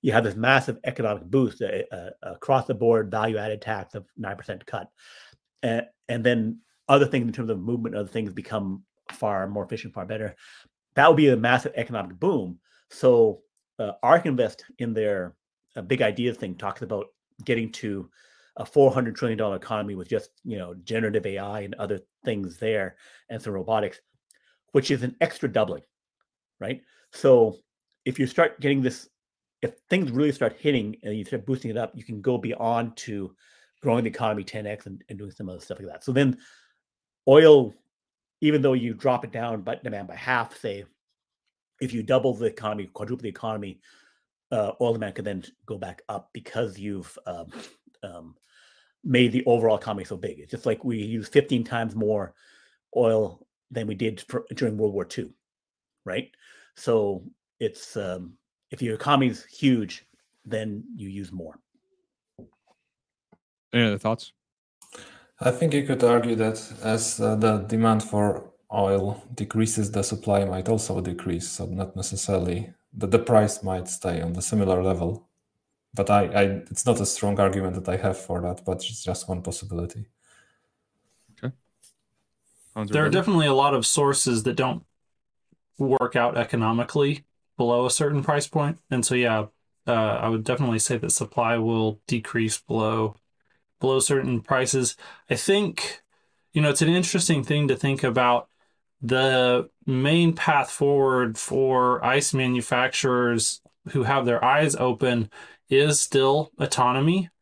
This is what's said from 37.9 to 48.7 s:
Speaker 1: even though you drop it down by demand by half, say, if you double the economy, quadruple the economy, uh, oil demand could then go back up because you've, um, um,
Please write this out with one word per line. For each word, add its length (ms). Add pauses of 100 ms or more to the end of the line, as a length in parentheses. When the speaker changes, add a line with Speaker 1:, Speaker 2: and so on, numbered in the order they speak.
Speaker 1:
even 200
though 120
you 200
drop 300
it 80
down 300
by 220
demand 240
by 80
half, 440
say, 260 (960)
if 100
you 120
double 320
the 100
economy, 400
quadruple 380
the 60
economy, 500 (720)
uh, 280
oil 140
demand 220
could 100
then 180 (220)
go 140
back 280
up 260
because 440
you've, 480
um, 220 (560)
um, 320 (720)